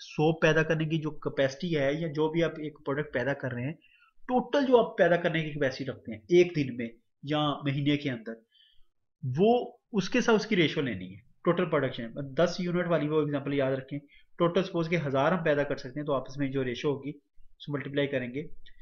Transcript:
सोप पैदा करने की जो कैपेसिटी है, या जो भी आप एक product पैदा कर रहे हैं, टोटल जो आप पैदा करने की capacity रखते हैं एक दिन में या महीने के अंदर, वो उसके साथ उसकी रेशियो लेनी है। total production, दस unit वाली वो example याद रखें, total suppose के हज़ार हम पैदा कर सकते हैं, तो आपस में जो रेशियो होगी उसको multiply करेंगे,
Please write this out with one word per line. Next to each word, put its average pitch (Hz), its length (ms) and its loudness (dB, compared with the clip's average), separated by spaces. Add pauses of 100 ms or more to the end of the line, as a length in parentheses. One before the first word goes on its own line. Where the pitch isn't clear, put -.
सोप 160 420 2
पैदा 156 200 6
करने 160 240 0
की 160 120 0
जो 151 120 -6
कैपेसिटी 143 640 -2
है, 147 280 0
या 170 60 -4
जो 151 200 0
भी 165 140 0
आप 156 180 0
एक 151 180 -10
product 147 360 -4
पैदा 127 180 0
कर 135 200 -6
रहे 123 120 -6
हैं, 151 140 -6 (500)
टोटल 254 360 0
जो 254 120 6
आप 226 220 4
पैदा 175 180 6
करने 165 260 0
की 151 80 -6
capacity 139 400 -2
रखते 117 220 -10
हैं 101 100 -12 (100)
एक 175 220 8
दिन 127 220 -2
में 117 140 -6 (340)
या 151 160 0 (240)
महीने 143 320 2
के 143 140 -2
अंदर, 113 320 -8 (840)
वो 196 560 2 (120)
उसके 226 300 0
साथ 233 120 6
उसकी 214 200 2
रेशियो 156 300 2
लेनी 101 220 -6
है। 95 160 -16 (220)
total 175 200 2
production, 135 480 -2 (260)
दस 170 220 2
unit 175 260 -2
वाली 156 220 0
वो 156 140 2
example 143 320 -2
याद 135 180 2
रखें, 135 260 -6 (400)
total 175 240 4
suppose 170 260 -2
के 170 80 0
हज़ार 143 380 2
हम 170 100 -2
पैदा 143 180 2
कर 139 140 -4
सकते 135 240 -10
हैं, 147 60 -8
तो 147 60 -2
आपस 131 260 -4
में 139 120 -2
जो 135 120 -2
रेशियो 123 300 -2
होगी 135 180 -6 (480)
उसको - 140 -12
multiply 139 340 -4
करेंगे, 131 360 -6 (400)